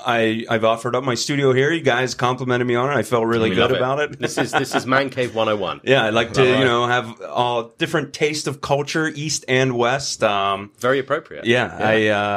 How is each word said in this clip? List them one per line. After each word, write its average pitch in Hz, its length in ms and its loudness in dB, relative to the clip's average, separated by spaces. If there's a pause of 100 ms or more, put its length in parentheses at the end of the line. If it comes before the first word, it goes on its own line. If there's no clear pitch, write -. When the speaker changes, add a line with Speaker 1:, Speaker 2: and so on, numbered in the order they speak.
Speaker 1:
I, 113 460 0
I, 117 60 2
I've 107 80 0
offered 113 320 0
up 135 80 -2
my 127 100 0
studio 139 380 0
here. 135 180 2
You 165 120 0
guys 123 340 2
complimented 123 500 0
me 120 80 2
on 127 160 0
it. 143 60 0
I 110 80 2
felt 113 220 0
really 113 240 2
Speaker 2:
We 92 40 -2
Speaker 1:
good 92 60 2
Speaker 2:
love 107 100 4
it. 131 60 0
Speaker 1:
about 135 240 -2
it. 143 180 -6
Speaker 2:
This 120 180 -6
is, 135 140 -2
this 139 240 -2
is 117 100 -2
Man 135 260 2
Cave 123 220 -4
one 110 160 0
oh 107 60 2
one. 85 280 -4
Speaker 1:
<laughs> - 20 -18
Yeah, 127 200 4
I 107 60 0
like 117 220 0
to, 139 100 2
Speaker 2:
Love 127 60 6
it. 127 100 2
Speaker 1:
you 135 60 2
know, 120 240 2
have 117 340 -2
all 113 460 -2 (100)
different 156 340 -4
taste 151 360 -2
of 135 120 -6
culture, 143 540 -2
East 147 320 -6
and 127 320 2
West. 123 460 0
Um, 101 560 0
Speaker 2:
Very 131 180 2
appropriate. 135 460 -6
Speaker 1:
yeah, 117 340 0
Speaker 2:
Yeah. 107 100 0
Speaker 1:
I, 110 180 4 (300)